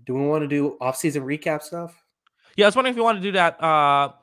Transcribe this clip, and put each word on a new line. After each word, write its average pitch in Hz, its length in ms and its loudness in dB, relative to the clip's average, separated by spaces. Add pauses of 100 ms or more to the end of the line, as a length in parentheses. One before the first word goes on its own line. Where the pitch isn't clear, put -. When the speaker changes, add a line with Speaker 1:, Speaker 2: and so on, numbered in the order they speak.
Speaker 1:
Do 127 100 -4
we 139 100 -2
wanna 151 220 0
do 143 340 -2
off-season 135 420 -4
recap 151 380 -4
stuff? 170 420 -14 (540)
Speaker 2:
Yeah, 202 80 6
I - 40 8
was 196 60 0
wondering 254 180 0
if 233 40 -10
you 233 60 0
wanted 226 160 2
to 180 80 -6
do 202 60 -4
that. 170 280 0
Uh, 143 600 2